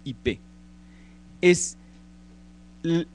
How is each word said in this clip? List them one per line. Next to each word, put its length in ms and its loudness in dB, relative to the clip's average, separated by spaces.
I 100 -10
P. 260 -6
Es 360 2
l-, 320 0